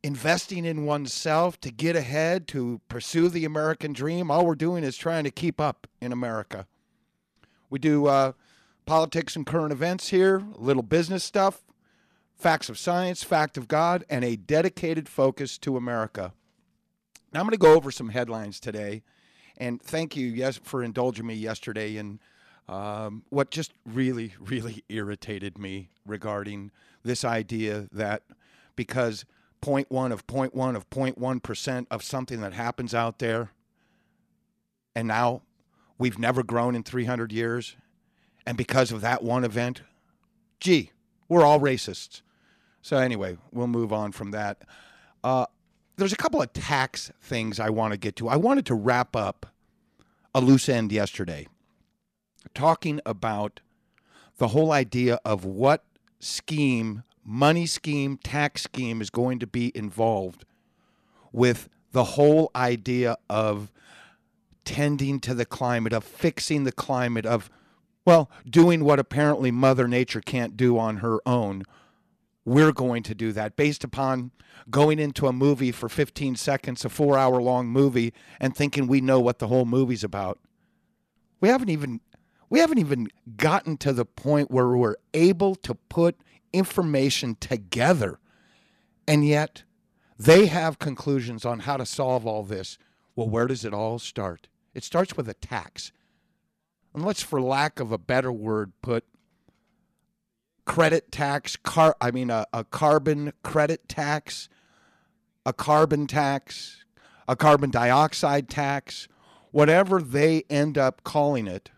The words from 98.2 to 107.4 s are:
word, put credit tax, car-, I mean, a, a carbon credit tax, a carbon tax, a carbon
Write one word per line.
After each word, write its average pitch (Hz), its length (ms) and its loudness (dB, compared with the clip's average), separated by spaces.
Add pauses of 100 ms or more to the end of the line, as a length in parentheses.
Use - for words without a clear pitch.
word, 107 400 -4 (100)
put 120 220 -4 (1600)
credit 160 460 2
tax, 143 460 -4
car-, 160 420 4
I 120 120 0
mean, 123 180 -4
a, 113 240 0
a 113 100 -4
carbon 147 680 0 (100)
credit 151 460 0
tax, - 580 -6 (1000)
a 131 60 0
carbon 151 560 2
tax, - 800 -4 (420)
a 127 80 2
carbon 143 360 6